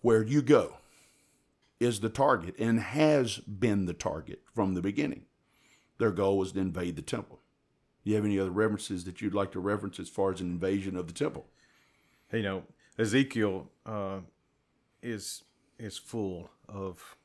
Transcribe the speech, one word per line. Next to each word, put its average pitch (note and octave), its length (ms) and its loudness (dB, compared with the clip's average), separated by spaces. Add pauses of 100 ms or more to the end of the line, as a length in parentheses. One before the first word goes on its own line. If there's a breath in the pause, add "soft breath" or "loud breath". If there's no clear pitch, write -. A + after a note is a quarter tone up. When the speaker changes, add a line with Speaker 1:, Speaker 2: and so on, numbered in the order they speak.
Speaker 1:
where A2+ 220 6
you C3+ 200 2
go, A#2+ 340 6 (1040 soft breath)
is A#2 200 2
the A2 80 0
target A2 500 2
and A2+ 220 2
has D3 580 2
been G2+ 480 0
the F2 80 -4
target - 480 -8 (120)
from G2 200 0
the F2+ 80 -2
beginning. G#2+ 440 -2 (720 soft breath)
Their A2 140 2
goal G2 260 2
was F#2+ 140 -2
to F#2+ 80 -2
invade F2+ 360 -2
the D#2+ 60 -10
temple. - 380 -8 (640)
You G#2 100 2
have G#2 100 2
any G#2 140 2
other F#2+ 120 2
references G2+ 540 0
that F2+ 160 -12
you'd G2+ 140 -2
like G2+ 180 0
to F#2 80 -6
reference G2+ 380 -2
as - 100 -10
far G2 240 0
as F2 80 -6
an F#2 100 -4
invasion F#2+ 460 -2
of F2+ 100 -6
the E2 60 -12
temple? - 360 -6 (840 soft breath)
Speaker 2:
You A2+ 100 0
know, F#2+ 200 -2 (360 soft breath)
Ezekiel, A2 720 2 (140)
uh, G2 360 -6 (840)
is, A2 420 -10 (340)
is G#2+ 200 -10
full F#2 520 -6 (180)
of F#2+ 560 -10